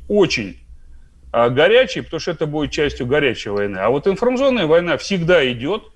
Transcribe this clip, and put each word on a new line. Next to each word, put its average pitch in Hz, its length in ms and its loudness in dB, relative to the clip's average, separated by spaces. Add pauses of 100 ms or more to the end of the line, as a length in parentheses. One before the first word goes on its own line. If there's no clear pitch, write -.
очень, 156 480 0 (760)
а, 120 180 2
горячей, 175 520 2
потому 151 180 -8
что 180 120 -6
это 160 160 -4
будет 147 240 -4
частью 143 340 -4
горячей 123 460 0
войны. 101 260 -4
А 98 120 0
вот 143 180 0
информационная 240 580 0
война 165 320 2
всегда 170 520 2
идет 135 460 -6